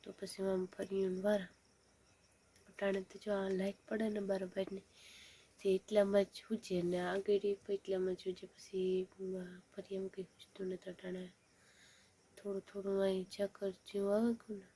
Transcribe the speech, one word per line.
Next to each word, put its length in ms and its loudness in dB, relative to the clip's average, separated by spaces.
તો 80 -12
પછી 320 -8
આમ 220 2
ફર્યું 460 -2
ને 100 -4
વાર. 260 4
અટાણે 340 0
તો 180 -14
જો 120 -4
આ 180 0
લાઈટ 260 0
પડે 220 0
ને 100 -2
બાર 240 0
વાગે 320 -4
ને, 60 -8
તે 140 6
એટલામાં 480 6
જ 100 2
સૂજે 480 -2
ને 180 2
આગળ 460 2
એ 80 4
પણ 200 -4
એટલામાં 400 0
જ 60 -6
સૂજે. 260 -6
પછી, 640 -2
અમ, 400 -6
ફરી 360 -10
એમ 120 -4
કંઈ 160 -8
સૂજતું 440 -10
નથી 220 -6
અટાણે. 400 -8
થોડું 240 -4
થોડું 420 0
અહીં 200 2
ઝાકર 480 -4
જેવું 440 0
આવે 180 4
કે 200 -8
ને 80 -10